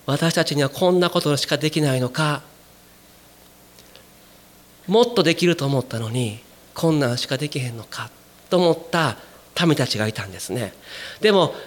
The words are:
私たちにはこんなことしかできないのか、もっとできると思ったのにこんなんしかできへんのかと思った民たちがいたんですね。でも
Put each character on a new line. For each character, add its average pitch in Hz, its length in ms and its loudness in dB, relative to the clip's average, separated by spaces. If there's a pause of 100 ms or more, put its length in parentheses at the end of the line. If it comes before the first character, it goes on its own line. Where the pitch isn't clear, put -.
私 156 280 0
た 165 100 2
ち 156 100 -4
に 143 80 2
は 135 60 2
こ 180 220 2
ん 185 100 4
な 175 80 4
こ 170 140 0
と 147 160 0
し - 80 -4
か 151 100 0
で 151 140 -2
き 156 100 -2
な 135 160 2
い 127 40 -2
の 123 100 -2
か、 147 320 -2 (2500)
も 220 160 4
っ 240 120 0
と 190 80 4
で 160 120 2
き 180 120 0
る 170 100 2
と 139 80 -4
思 139 160 0
っ - 40 -4
た 113 140 -8
の 113 120 -4
に 117 300 -4 (340)
こ 165 160 0
ん 156 100 2
な 131 80 2
ん 120 80 0
し - 100 -6
か 135 120 -2
で 147 100 -4
き 147 100 -8
へ 123 120 -6
ん 117 80 -12
の 104 60 -14
か - 260 -14 (400)
と 180 80 4
思 170 140 6
っ - 180 -8
た 160 260 0 (480)
民 160 120 4
た 127 100 0
ち 107 120 -4
が 107 100 0
い 107 40 -2
た 104 120 -10
ん 95 80 -14
で 90 60 -16
す - 120 -12
ね。 113 240 -6 (460)
で 208 120 4
も 175 220 4 (120)